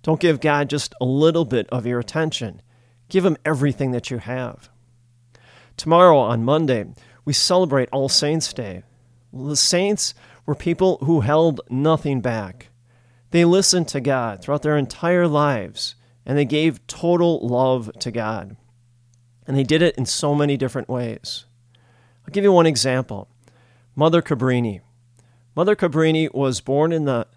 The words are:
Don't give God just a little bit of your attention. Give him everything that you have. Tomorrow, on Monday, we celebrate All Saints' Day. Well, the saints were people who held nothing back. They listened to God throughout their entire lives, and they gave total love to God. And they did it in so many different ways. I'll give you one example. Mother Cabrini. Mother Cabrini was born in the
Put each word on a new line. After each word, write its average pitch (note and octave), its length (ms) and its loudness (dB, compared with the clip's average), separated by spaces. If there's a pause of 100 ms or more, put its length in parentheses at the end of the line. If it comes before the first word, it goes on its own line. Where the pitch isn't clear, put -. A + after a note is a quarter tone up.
Don't D#3+ 180 0
give D#3+ 200 2
God C#3+ 280 0
just - 320 -6
a B2+ 40 -2
little D#3 400 2
bit A#2+ 260 -2
of A#2+ 160 -4
your A#2+ 120 -2
attention. A#2+ 640 -6 (480)
Give F#3 160 0
him E3 200 2
everything C#3 480 -2
that A#2+ 180 -6
you A#2+ 80 -6
have. B2+ 500 -10 (1080)
Tomorrow, E3+ 420 6
on A#2 260 0
Monday, C3+ 420 0 (380)
we C#3+ 80 -2
celebrate C#3+ 580 0
All C3+ 180 -2
Saints' D3+ 440 -2
Day. G2 300 -12 (500)
Well, C3 140 -12
the D3 100 -4
saints G3 580 0 (300)
were D3 100 -2
people F3 480 0
who D#3 180 2
held D3 400 2 (100)
nothing C#3+ 500 0
back. A2 480 -6 (600)
They E3+ 140 4
listened F3+ 440 2
to C#3 120 -6
God A#2 420 -4
throughout C#3+ 200 -4
their D3+ 140 0
entire E3+ 500 0
lives, C#3+ 680 -2 (320)
and C3+ 100 -2
they D3 80 2
gave D3+ 420 -2
total E3+ 540 0
love B2 500 0 (100)
to B2 100 -8
God. G#2+ 460 -6 (880)
And C3+ 100 -2
they C#3 80 2
did D#3 160 2
it E3+ 160 2
in B2+ 100 -4
so D3 280 -2
many D3 220 0
different B2+ 320 -6
ways. B2 580 -8 (800)
I'll - 60 -18
give G3 120 0
you G3 80 6
one F3 140 8
example. B2+ 600 -2 (680)
Mother D#3+ 280 4
Cabrini. B2 580 -2 (760)
Mother F#3+ 220 0
Cabrini D#3+ 580 0
was C3+ 260 -2
born D3 320 0
in D#3+ 120 0
the A#2+ 320 -2